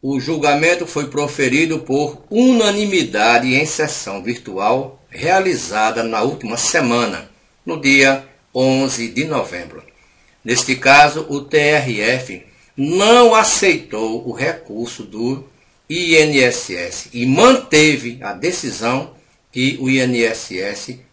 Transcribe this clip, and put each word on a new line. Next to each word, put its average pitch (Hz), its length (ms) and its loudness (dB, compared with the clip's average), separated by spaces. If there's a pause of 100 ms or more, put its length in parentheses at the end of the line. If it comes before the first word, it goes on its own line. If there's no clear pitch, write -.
O 135 180 -4
julgamento 151 680 0
foi 147 180 -4
proferido 147 720 0
por - 500 -4
unanimidade 202 1200 2
em 143 120 2
sessão - 580 -4
virtual 113 840 -4
realizada 151 960 -2
na 110 200 -2
última 131 340 -4
semana, 120 720 0 (340)
no 165 160 -6
dia 135 480 4 (260)
onze 131 540 0
de 139 180 -4
novembro. 87 580 -8 (600)
Neste 123 320 0
caso, 147 540 4
o 143 120 -6
T 151 160 -2
R 143 440 0
F 110 420 -4 (320)
não 214 600 4
aceitou 123 920 0
o 117 60 -8
recurso 120 680 -8
do 117 440 -8 (400)
I 165 280 0
N 151 280 4
S 123 320 -2
S 87 380 -10
e 120 100 -4
manteve 151 1000 2
a 101 120 -10
decisão 123 800 -4 (380)
que 131 280 -2
o 131 100 -4
I 131 100 2
N 123 240 0
S 113 360 -4
S 104 400 -10 (140)